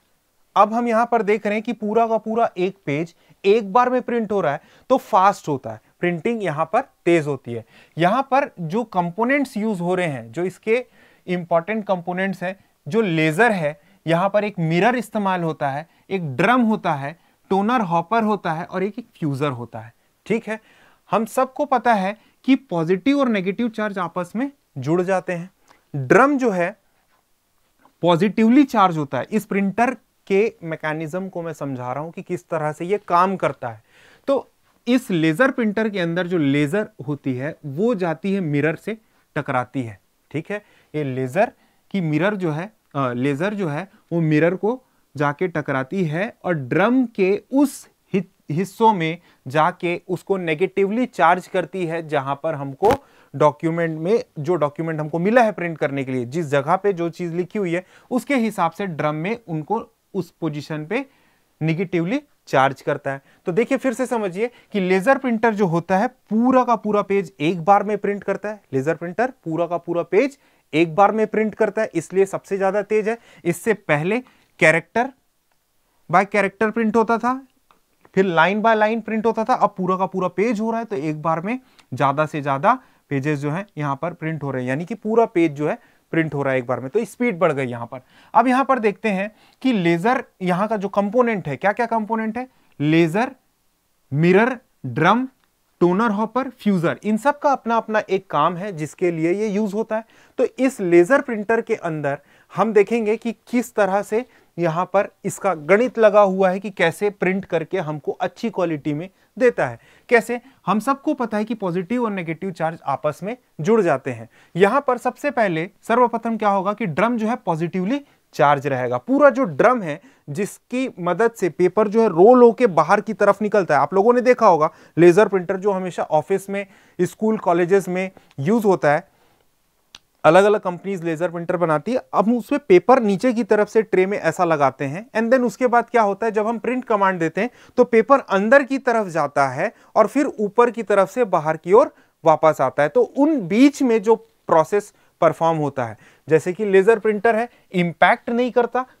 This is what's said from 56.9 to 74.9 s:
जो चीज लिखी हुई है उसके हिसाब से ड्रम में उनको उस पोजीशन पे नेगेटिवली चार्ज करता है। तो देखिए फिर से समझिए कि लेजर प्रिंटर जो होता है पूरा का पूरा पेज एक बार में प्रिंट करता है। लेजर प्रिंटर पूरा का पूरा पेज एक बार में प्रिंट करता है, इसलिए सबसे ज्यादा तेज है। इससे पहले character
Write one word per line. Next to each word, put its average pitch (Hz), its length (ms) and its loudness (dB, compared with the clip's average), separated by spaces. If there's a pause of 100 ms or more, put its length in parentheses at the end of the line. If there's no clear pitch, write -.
जो 170 180 -4
चीज 170 240 -8
लिखी 175 240 -6
हुई 175 160 -2
है 185 120 -6 (240)
उसके 254 260 -2
हिसाब 208 340 0
से 202 160 -8
ड्रम 151 280 -4
में 175 240 -6 (100)
उनको 160 400 -4 (260)
उस 185 160 -6
पोजीशन 151 560 -8
पे 240 200 -4 (560)
नेगेटिवली 170 580 -2 (260)
चार्ज 135 360 2
करता 143 300 -4
है। 135 100 -10 (240)
तो 185 60 -2
देखिए 240 260 0
फिर 262 140 -2
से 247 140 -4
समझिए 214 440 -4 (220)
कि 208 80 -2
लेजर 190 380 2
प्रिंटर 233 360 0
जो 202 120 0
होता 170 320 0
है 240 100 0
पूरा 247 560 0
का 240 120 0
पूरा 208 260 -2
पेज 196 380 -2
एक 165 240 -2
बार 202 180 4
में 202 160 -4
प्रिंट 202 260 -6
करता 196 240 -6
है। 208 140 -12 (100)
लेजर 135 220 -2
प्रिंटर 180 360 -6
पूरा 165 360 -6
का 170 120 -4
पूरा 170 240 -4
पेज 262 360 0 (360)
एक 160 200 2
बार 202 180 4
में 220 140 0
प्रिंट 214 280 -2
करता 220 280 -2
है, - 120 -4
इसलिए 185 320 0
सबसे 190 320 -6
ज्यादा 196 240 0
तेज 214 260 -2
है। 226 100 -4 (260)
इससे 170 300 -2
पहले 180 480 -2 (400)
character 170 460 2 (1040)